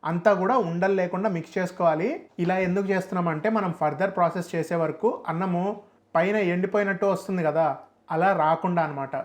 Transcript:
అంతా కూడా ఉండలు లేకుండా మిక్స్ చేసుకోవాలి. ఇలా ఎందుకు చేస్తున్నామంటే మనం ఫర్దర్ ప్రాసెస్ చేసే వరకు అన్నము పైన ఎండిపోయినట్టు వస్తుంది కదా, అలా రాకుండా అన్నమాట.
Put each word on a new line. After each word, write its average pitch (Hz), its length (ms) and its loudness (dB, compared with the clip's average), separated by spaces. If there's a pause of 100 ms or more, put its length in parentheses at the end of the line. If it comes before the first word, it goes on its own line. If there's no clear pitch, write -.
(120)
అంతా 175 200 4 (100)
కూడా 208 140 2 (140)
ఉండలు 185 320 0
లేకుండా 180 360 -2
మిక్స్ - 200 -8
చేసుకోవాలి. 175 520 0 (360)
ఇలా 185 120 2 (100)
ఎందుకు 190 260 0
చేస్తున్నామంటే 180 640 0
మనం 185 240 0
ఫర్దర్ 156 360 0
ప్రాసెస్ 175 380 0
చేసే 165 280 -2
వరకు 156 280 0 (220)
అన్నము 175 300 0 (540)
పైన 190 200 2 (180)
ఎండిపోయినట్టు 196 600 0
వస్తుంది 185 340 -4
కదా, 160 180 2 (480)
అలా 180 160 4 (120)
రాకుండా 165 440 2
అన్నమాట. 139 380 -8